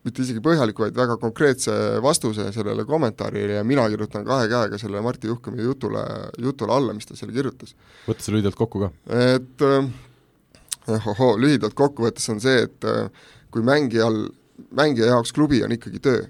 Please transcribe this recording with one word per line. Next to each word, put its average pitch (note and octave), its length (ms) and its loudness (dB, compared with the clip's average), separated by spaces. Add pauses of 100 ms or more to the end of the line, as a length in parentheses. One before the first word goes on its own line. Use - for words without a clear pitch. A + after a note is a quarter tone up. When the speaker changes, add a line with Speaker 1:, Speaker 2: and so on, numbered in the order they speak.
Speaker 1:
mitte B2+ 240 -6
isegi A#2+ 160 -4
põhjaliku, A#2 460 2
vaid - 100 -4
väga A#2+ 240 0
konkreetse B2+ 540 0 (260)
vastuse A2+ 460 0 (100)
sellele G#2+ 320 -4
kommentaarile G#2 720 -2
ja G#2 100 -2
mina C3+ 140 4 (100)
kirjutan G#2+ 320 -6
kahe B2 240 2
käega G#2+ 320 0
selle G2+ 240 -4
Martti A#2+ 240 -4
Juhkami A#2+ 320 -6
jutule, A2+ 400 -2 (400)
jutule A#2 320 -2
alla, B2 240 2
mis A2+ 80 -12
ta - 140 -18
seal G#2+ 180 -12
kirjutas. B2+ 380 -6 (320)
Speaker 2:
Võta - 180 -4
see G2+ 80 -2
lühidalt G2+ 240 0
kokku G2+ 300 -2
ka. - 20 -2 (240)
Speaker 1:
Et, B2+ 560 2
äh, C3+ 220 2 (1000)
eh, G#2+ 240 -2
ohoo, A#2+ 240 4
lühidalt A#2+ 400 2
kokkuvõttes C#3 560 0
on G#2+ 80 -4
see, B2+ 240 4
et, - 240 -6
äh, A2 220 -2 (420)
kui A#2 80 -2
mängijal, A2+ 600 2 (500)
mängija B2 400 4
jaoks A#2 240 0
klubi C#3+ 300 4
on A2+ 100 -2
ikkagi A2+ 240 -10
töö B2+ 300 2